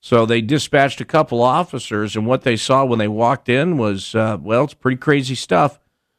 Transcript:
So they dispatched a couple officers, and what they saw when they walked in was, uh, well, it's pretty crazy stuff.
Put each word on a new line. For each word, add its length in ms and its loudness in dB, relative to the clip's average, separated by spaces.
So 240 2
they 160 0
dispatched 600 0
a 40 -10
couple 360 0
officers, 720 -2
and 100 -4
what 180 0
they 120 0
saw 300 2
when 140 0
they 80 0
walked 420 -2
in 280 2
was, 380 -4
uh, 240 0
well, 240 0
it's 120 -6
pretty 220 -2
crazy 380 0
stuff. 440 0